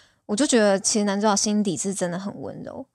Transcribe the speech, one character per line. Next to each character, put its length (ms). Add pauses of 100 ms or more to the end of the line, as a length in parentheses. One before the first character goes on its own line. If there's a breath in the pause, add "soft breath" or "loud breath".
(260 soft breath)
我 80
就 120
觉 120
得 220
其 180
实 60
男 160
主 60
角 100
心 260
底 140
是 180
真 160
的 80
很 220
温 220
柔。 220 (100)